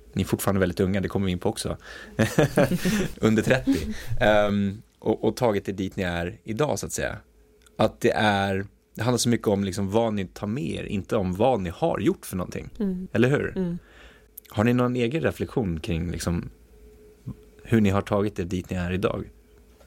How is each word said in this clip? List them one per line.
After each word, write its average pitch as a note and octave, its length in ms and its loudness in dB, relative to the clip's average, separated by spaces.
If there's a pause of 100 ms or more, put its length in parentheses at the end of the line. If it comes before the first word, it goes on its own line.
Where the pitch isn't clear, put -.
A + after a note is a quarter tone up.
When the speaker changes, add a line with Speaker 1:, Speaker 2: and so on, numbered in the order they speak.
(140)
Speaker 1:
ni F#2+ 100 0
är - 40 -4
fortfarande G2+ 320 2
väldigt F2+ 200 2
unga, F#2+ 220 2
det F#2 60 -2
kommer G2 180 -2
vi F#2+ 60 0
in F2+ 80 -2
på - 100 -2
också, - 280 -4 (400)
<laughs> C3+ 400 2 (640)
under A2 240 4
trettio, - 500 2 (260)
ehm, G#2 600 4 (180)
och, - 240 0
och A2+ 140 0
tagit G#2+ 320 0
er G2+ 40 -4
dit F#2+ 220 -6
ni G2 80 -2
är F2 400 -4
idag, A2 360 -2
så - 60 -8
att D#2+ 60 -10
säga. - 260 -4 (600)
Att - 240 0
det A#2+ 140 4
är, G2 500 2 (300)
det - 80 -6
handlar B2 140 2
så A#2+ 120 0
mycket A2+ 180 0
om G2+ 160 4
liksom G2 280 -2
vad A2+ 220 2
ni G2 120 -2
tar - 220 -8
med B2 160 -4 (120)
er, F2+ 80 -6
inte G2+ 320 -4
om F#2 200 0
vad A2+ 260 2
ni F2+ 80 -4
har E3 300 -2
gjort E3 260 0
för - 120 -6
någonting. - 320 -6 (100)
Speaker 2:
Mm. F#3 340 -4
Speaker 1:
Eller A#2+ 160 6
hur? B2 280 0
Speaker 2:
Mm. F3 200 -2 (720)
Speaker 1:
Har G#2+ 140 0
ni A#2+ 100 4
någon B2 220 2
egen B2 260 0
reflektion G2 580 -2
kring E2+ 320 -4
liksom E2+ 380 -2 (1120)
hur A2+ 180 4
ni G2+ 80 4
har G2 120 2
tagit G#2 380 0
er F#2+ 40 -2
dit F2+ 260 -4
ni F#2+ 80 -6
är F2 140 -2
idag? - 320 -2 (640)